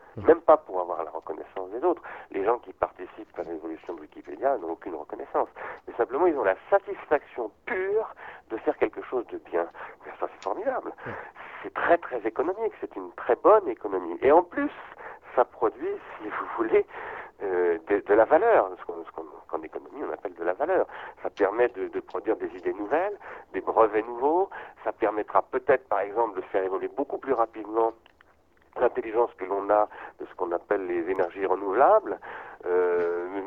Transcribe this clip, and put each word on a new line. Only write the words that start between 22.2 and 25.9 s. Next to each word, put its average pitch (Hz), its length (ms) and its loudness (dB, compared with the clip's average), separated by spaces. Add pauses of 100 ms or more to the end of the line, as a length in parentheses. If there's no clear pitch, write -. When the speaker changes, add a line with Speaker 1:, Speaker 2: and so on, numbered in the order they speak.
Speaker 2:
des 87 220 -6
idées 90 160 -2
nouvelles, 151 440 -2 (360)
des 95 80 -2
brevets 107 400 6
nouveaux, 139 480 2 (340)
ça 110 80 -2
permettra 104 520 2
peut-être 131 440 2
par 101 140 0